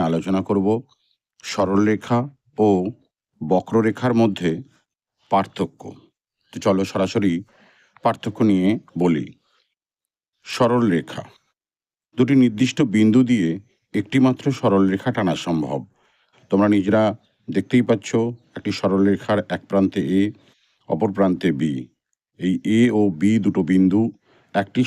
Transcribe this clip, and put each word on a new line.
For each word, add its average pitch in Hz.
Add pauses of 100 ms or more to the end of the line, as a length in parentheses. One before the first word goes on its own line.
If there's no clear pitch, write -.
আলোচনা 95
করব 98 (840)
সরলরেখা 104 (480)
ও - (720)
বক্ররেখার 110
মধ্যে 95 (800)
পার্থক্য। - (680)
তো -
চলো 98 (100)
সরাসরি 95 (720)
পার্থক্য 110 (120)
নিয়ে 95 (340)
বলি। 82 (1300)
সরলরেখা, 117 (960)
দুটি 127
নির্দিষ্ট 120 (180)
বিন্দু 110 (100)
দিয়ে 98 (520)
একটিমাত্র 131 (160)
সরলরেখা 98
টানা 95 (100)
সম্ভব। 78 (720)
তোমরা 101
নিজেরা 104 (460)
দেখতেই 113
পাচ্ছ, 113 (480)
একটি -
সরলরেখার 98 (160)
এক -
প্রান্তে 98 (200)
এ, - (680)
অপর 85
প্রান্তে 95 (100)
বি। 76 (680)
এই 92 (240)
এ - (180)
ও - (200)
বি 98 (140)
দুটো 98 (100)
বিন্দু 95 (540)
একটি 98